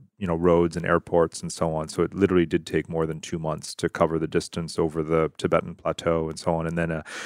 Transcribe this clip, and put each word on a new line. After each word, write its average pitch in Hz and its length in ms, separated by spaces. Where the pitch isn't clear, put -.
you 98 100
know, 85 80
roads 85 400
and 82 100
airports 85 560
and 85 100
so 82 220
on. 78 140
So 85 160
it - 100
literally 90 320
did 80 180
take 80 240
more 82 180
than 78 120
two 82 220
months 78 340
to - 140
cover 80 320
the 78 80
distance 82 500
over 80 240
the 78 340
Tibetan 85 380
plateau 82 540
and 78 100
so 87 160
on. 82 100
And 82 140
then, 82 140
uh, 78 100